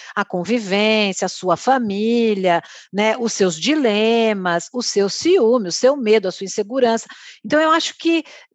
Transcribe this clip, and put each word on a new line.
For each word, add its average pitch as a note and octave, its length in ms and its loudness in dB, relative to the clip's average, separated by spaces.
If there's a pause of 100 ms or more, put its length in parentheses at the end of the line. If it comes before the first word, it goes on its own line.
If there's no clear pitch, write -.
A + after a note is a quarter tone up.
(140)
A G3+ 100 -2
convivência, G3+ 1000 -2
a F3+ 60 -2
sua F3+ 260 -2
família, G#3+ 1080 0 (300)
né? G#3+ 240 0
Os A#3 160 -4
seus F3+ 260 0
dilemas, G#3+ 1120 0
o B3 100 -6
seu G3+ 260 0
ciúme, B3 600 2
o E3 40 -6
seu C4+ 240 2
medo, G#3+ 320 2
a - 20 -4
sua - 140 -10
insegurança. A3+ 640 -2 (340)
Então, D4 160 0
eu D#4 120 2
acho E4 280 -2
que E4 240 0 (320)